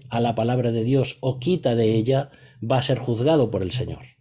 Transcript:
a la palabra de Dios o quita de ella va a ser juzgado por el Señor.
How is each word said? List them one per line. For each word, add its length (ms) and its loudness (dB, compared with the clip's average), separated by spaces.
a 100 -2
la 140 0
palabra 360 0
de 140 -2
Dios 360 0
o 200 -4
quita 340 0
de 200 4
ella 360 0
va 140 2
a 60 2
ser 160 0
juzgado 520 0
por 120 -2
el 100 -4
Señor. 300 -8